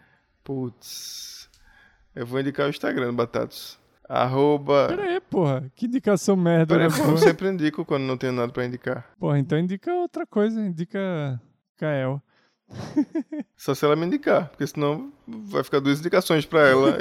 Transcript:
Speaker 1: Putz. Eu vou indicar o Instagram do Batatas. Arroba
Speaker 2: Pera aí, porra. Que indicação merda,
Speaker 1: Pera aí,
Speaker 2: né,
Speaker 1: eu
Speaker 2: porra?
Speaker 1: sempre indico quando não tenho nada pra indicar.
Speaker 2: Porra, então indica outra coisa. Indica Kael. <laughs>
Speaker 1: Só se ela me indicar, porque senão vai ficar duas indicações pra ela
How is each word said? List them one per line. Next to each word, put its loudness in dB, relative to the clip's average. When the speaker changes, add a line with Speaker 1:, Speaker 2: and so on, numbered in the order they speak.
Speaker 1:
Putz. -12
Eu -10
vou -4
indicar -2
o 0
Instagram -4
do -4
Batatas. -4
Arroba 2
Speaker 2:
Pera -4
aí, -2
porra. -2
Que -8
indicação 2
merda, 4
Speaker 1:
Pera 6
aí, 4
Speaker 2:
né, 0
Speaker 1:
eu 2
Speaker 2:
porra? 4
Speaker 1:
sempre 4
indico -2
quando 0
não -2
tenho -2
nada 0
pra -4
indicar. -6
Speaker 2:
Porra, 0
então 0
indica -4
outra -4
coisa. 0
Indica -4
Kael. -4
<laughs> -6
Speaker 1:
Só -4
se -2
ela 4
me 0
indicar, 0
porque -8
senão -4
vai -6
ficar 0
duas 0
indicações 0
pra 6
ela 6